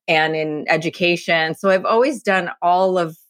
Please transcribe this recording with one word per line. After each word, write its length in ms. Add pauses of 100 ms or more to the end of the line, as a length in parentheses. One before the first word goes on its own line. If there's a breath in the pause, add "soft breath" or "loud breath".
and 260
in 340
education. 840
So 140
I've 160
always 380
done 280 (120)
all 340
of 220 (120)